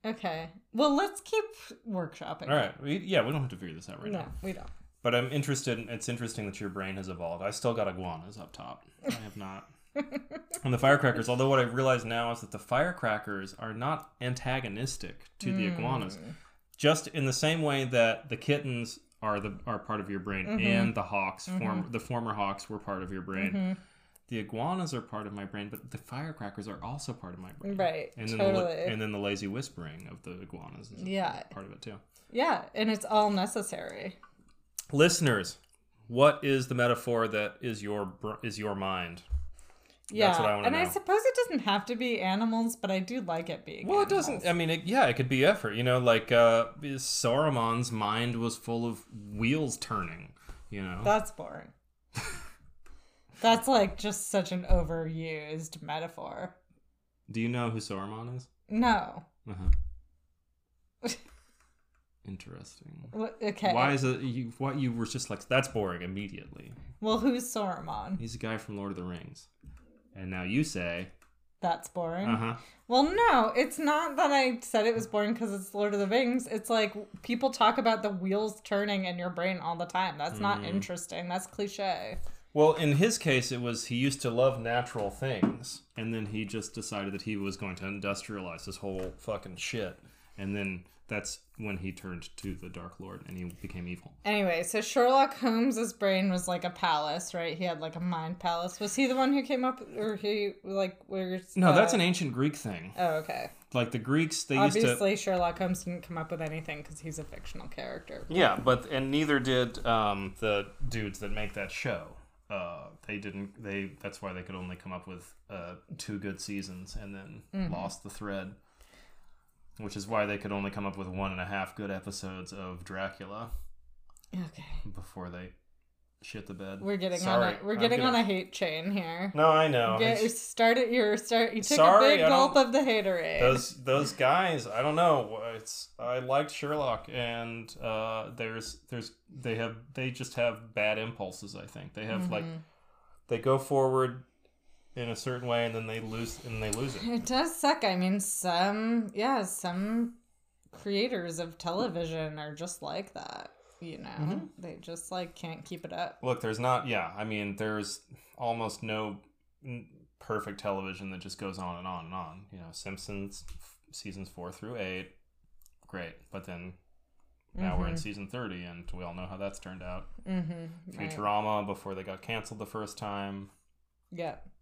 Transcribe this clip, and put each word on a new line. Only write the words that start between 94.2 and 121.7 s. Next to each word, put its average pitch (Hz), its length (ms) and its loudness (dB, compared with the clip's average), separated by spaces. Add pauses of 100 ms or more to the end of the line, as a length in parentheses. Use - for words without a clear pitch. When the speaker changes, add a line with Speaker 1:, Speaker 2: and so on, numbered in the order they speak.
Speaker 1:
Anyway, 190 400 2
so 208 180 -2
Sherlock 269 540 6
Holmes's 233 580 2
brain 190 380 2
was 180 160 0
like 175 160 -2
a 180 60 -2
palace, 160 640 0
right? 165 240 -4
He 180 80 -2
had, 160 160 -2
like, 160 140 -8
a 170 40 -6
mind 175 400 -2
palace. 170 400 -2
Was 208 160 -2
he 269 120 6
the 254 80 2
one 269 180 4
who 269 100 4
came 262 220 0
up, 262 160 -2 (160)
or 214 180 -2
he, 208 380 0 (100)
like, 190 440 -2
where's 185 500 -4
Speaker 2:
No, 175 160 10
that's 214 200 8
Speaker 1:
uh, 226 40 4
Speaker 2:
an 185 40 6
ancient 175 320 2
Greek 143 220 2
thing. 95 420 -8
Speaker 1:
Oh, 170 200 2
okay. - 320 -6 (240)
Speaker 2:
Like, 120 180 2
the 120 80 -2
Greeks, 151 460 2
they 139 100 0
used 190 200 6
to 220 60 4
Speaker 1:
Obviously, 208 360 4
Sherlock 175 420 0
Holmes 185 240 0
didn't 175 200 -8
come 170 140 -8
up 160 140 -6
with 160 100 -6
anything 156 420 -6
'cause 151 180 -14
he's 151 180 -8
a 151 40 -10
fictional - 440 -10
character. - 600 -10
Speaker 2:
Yeah, 143 300 6
but, 127 300 4
and 135 220 0
neither 147 280 4
did, 123 460 2
um, 104 540 2
the 101 320 2 (160)
dudes 107 320 -4
that 101 120 -4
make 104 220 -2
that 98 180 -6
show. 85 440 -4 (340)
Uh, 90 380 -6 (200)
they 104 100 -6
didn't, 98 440 -8
they, 98 300 -4 (100)
that's 98 200 -10
why 98 100 -8
they 90 120 -10
could 95 120 -10
only 90 220 -8
come 95 160 -12
up 87 140 -10
with, 90 260 -14 (160)
uh, 90 260 -10 (220)
two 104 200 -8
good 95 220 -6
seasons 95 560 -8
and 101 180 -8
then 104 300 -16 (100)
Speaker 1:
Mm-hmm. 185 200 -2
Speaker 2:
lost 95 300 -6
the 101 60 -12
thread. 98 460 -6 (1200)
Which 104 180 -8
is 98 100 -6
why 107 200 2
they 104 100 -2
could 101 140 -6
only 98 180 -2
come 98 160 -4
up 95 120 -4
with 95 100 -6
one 95 240 -2
and 90 100 -6
a 90 40 -4
half 95 300 -4